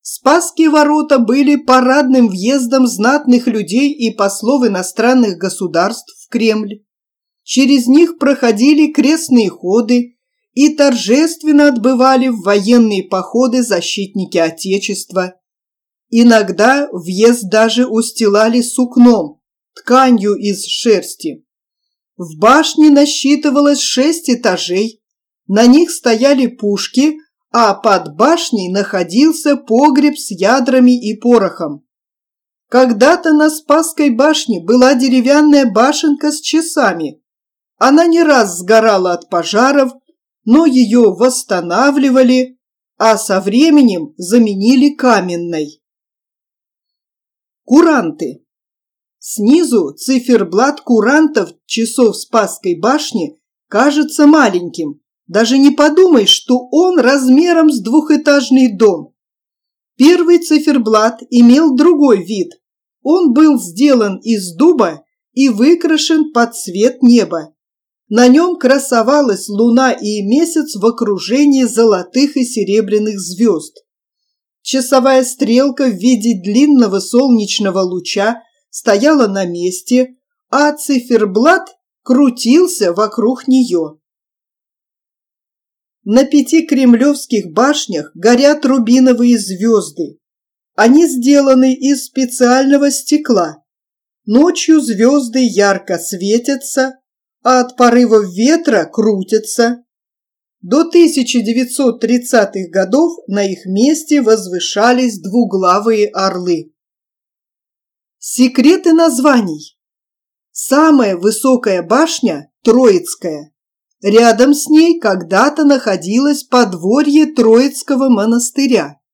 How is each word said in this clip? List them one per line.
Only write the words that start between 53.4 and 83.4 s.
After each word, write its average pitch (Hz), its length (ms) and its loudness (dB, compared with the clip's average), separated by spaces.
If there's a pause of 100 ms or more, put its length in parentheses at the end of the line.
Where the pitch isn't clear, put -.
кажется 294 580 0
маленьким. 180 720 0 (280)
Даже 226 300 0
не 277 120 6
подумай, 302 540 2
что 247 460 -2
он 359 280 0
размером 285 720 2
с 247 120 -4
двухэтажный 269 920 0
дом. 185 400 0 (840)
Первый 339 420 4
циферблат 240 880 0
имел 254 480 4
другой 285 480 2
вид. 185 280 -8 (500)
Он 311 320 0
был 294 260 4
сделан 202 640 0
из 202 320 -4
дуба 208 500 0 (300)
и 269 160 0
выкрашен 302 800 0
под 233 240 -2
цвет 202 460 -4
неба. 175 520 0 (540)
На 240 200 2
нём 330 280 2
красовалась 254 960 -2
луна 233 420 0
и 208 300 -6
месяц 294 540 -2
в 202 100 -2
окружении 233 800 0
золотых 233 720 -2
и 254 60 0
серебряных 214 760 -4
звёзд. 180 640 -4 (800)
Часовая 262 640 0
стрелка 254 640 -2
в 220 60 -4
виде 220 480 -2
длинного 226 580 2
солнечного 214 800 -2
луча 190 640 -4 (280)
стояла 240 560 0
на 196 180 -4
месте, 180 720 -4 (320)
а 294 240 0
циферблат 247 960 -2 (340)
крутился 254 920 0
вокруг 214 520 -4